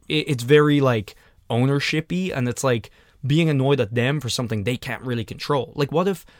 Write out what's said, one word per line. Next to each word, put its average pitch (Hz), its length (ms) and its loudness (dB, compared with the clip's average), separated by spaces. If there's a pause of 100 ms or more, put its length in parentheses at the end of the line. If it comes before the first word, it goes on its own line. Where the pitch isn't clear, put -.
it, 151 180 0
it's 123 160 -2
very, 147 380 6
like, 120 340 0 (340)
ownership-y, 143 840 0
and 127 140 -2
it's, - 140 -6
like, 123 280 -2 (340)
being 160 240 2
annoyed 139 300 2
at 113 160 -2
them 131 240 0
for 123 100 -6
something 110 340 -4
they 123 140 -2
can't 120 260 -10
really 120 220 -4
control. - 500 -4
Like, 143 160 -2
what 185 160 0
if 190 180 -4 (140)